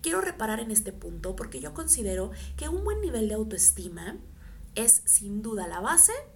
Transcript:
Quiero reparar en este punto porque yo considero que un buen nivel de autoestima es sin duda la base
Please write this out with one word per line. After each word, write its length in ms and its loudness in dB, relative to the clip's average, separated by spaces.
Quiero 200 0
reparar 380 -2
en 140 -6
este 200 2
punto 440 -6
porque 240 -8
yo 120 -8
considero 600 0
que 120 -4
un 140 -2
buen 180 0
nivel 280 0
de 60 -2
autoestima 840 0
es 300 6
sin 380 2
duda 260 -4
la 100 -6
base 340 6